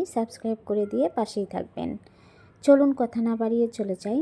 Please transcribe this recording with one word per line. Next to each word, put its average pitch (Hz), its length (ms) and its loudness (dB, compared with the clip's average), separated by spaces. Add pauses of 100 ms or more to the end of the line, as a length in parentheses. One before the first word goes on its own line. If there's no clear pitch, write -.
সাবস্ক্রাইব 226 600 -4
করে 208 260 0
দিয়ে 269 260 0
পাশেই 208 360 -2
থাকবেন। 180 360 -8 (760)
চলুন 277 240 8 (120)
কথা 233 260 -2
না 226 80 0
বাড়িয়ে 226 320 0 (100)
চলে 196 260 -4
যাই 226 180 -2